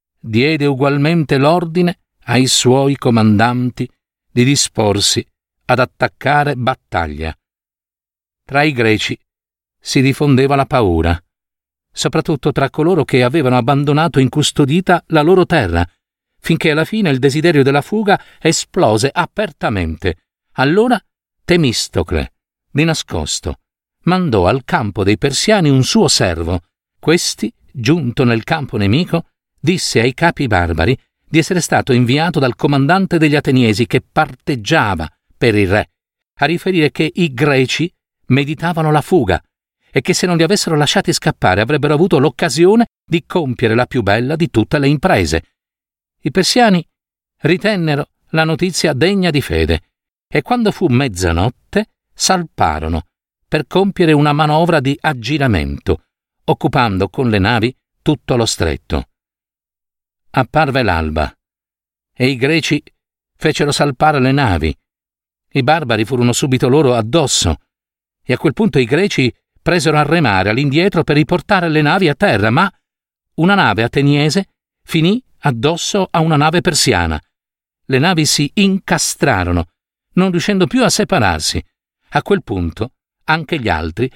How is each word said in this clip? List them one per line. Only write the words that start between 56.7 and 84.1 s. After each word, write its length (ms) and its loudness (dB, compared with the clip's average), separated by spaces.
con 200 -2
le 100 2
navi 360 0
tutto 360 -2
lo 80 0
stretto. 640 -4
Apparve 540 0
l'alba 520 -2
e 160 0
i 80 -4
greci 440 -2
fecero 380 -2
salpare 480 0
le 100 2
navi. 420 0
I 100 0
barbari 420 0
furono 260 0
subito 380 0
loro 260 4
addosso 600 -2
e 100 -4
a 40 -2
quel 160 -2
punto 260 0
i 60 2
greci 480 0
presero 360 0
a 60 2
remare 460 2
all'indietro 540 0
per 120 0
riportare 540 0
le 120 2
navi 260 2
a 80 0
terra, 340 0
ma 220 2
una 200 2
nave 280 2
ateniese 640 0
finì 380 0
addosso 680 -2
a 100 -2
una 160 2
nave 260 2
persiana. 600 0
Le 140 0
navi 260 2
si 280 -2
incastrarono, 1160 0
non 180 2
riuscendo 360 0
più 160 0
a 60 2
separarsi. 720 -2
A 120 0
quel 220 -2
punto 500 -6
anche 340 -4
gli 100 -4
altri 460 -4